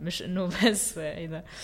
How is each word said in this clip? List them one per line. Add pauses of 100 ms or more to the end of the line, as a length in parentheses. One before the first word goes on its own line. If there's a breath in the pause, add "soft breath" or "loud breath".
مش
إنه
<laughs>
بس
هيدا. (200 loud breath)